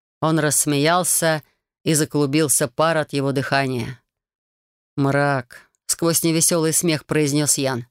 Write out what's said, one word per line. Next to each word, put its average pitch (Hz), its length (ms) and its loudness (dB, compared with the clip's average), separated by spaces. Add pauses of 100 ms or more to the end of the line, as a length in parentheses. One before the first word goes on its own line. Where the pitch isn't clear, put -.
(240)
Он 160 160 2
рассмеялся, 151 1040 0 (420)
и 160 80 0
заклубился 147 760 0
пар 160 280 0
от 151 160 -4
его 139 200 -2
дыхания. 131 680 -4 (960)
"Мрак", 139 720 -2 (160)
сквозь - 360 -2
невеселый 160 500 2
смех 156 320 0
произнес 151 540 0
Ян. 131 320 -4